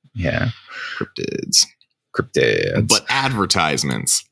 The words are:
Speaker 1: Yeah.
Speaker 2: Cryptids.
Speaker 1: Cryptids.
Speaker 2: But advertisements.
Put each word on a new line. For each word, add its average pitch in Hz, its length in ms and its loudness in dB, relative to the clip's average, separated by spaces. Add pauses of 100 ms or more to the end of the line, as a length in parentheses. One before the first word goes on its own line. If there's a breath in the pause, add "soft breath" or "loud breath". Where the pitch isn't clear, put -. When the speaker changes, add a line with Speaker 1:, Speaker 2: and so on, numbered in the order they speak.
(140)
Speaker 1:
Yeah. - 360 0 (480 loud breath)
Speaker 2:
Cryptids. - 680 -2 (460)
Speaker 1:
Cryptids. - 720 0
Speaker 2:
But 107 220 0
advertisements. 90 1200 0